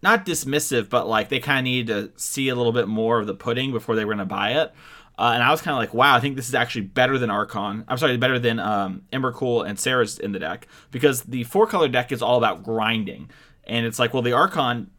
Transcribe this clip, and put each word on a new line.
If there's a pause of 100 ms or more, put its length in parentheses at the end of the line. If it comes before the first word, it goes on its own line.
not
dismissive,
but,
like,
they
kinda
needed
to
see
a
little
bit
more
of
the
pudding
before
they
were
gonna
buy
it. (440)
Uh,
and
I
was
kinda
like,
"Wow,
I
think
this
is
actually
better
than
Archon."
I'm
sorry,
better
than,
um, (100)
Emrakul
and
Sarah's
in
the
deck, (240)
because
the
four
color
deck
is
all
about
grinding. (360)
And
it's
like,
well,
the
Archon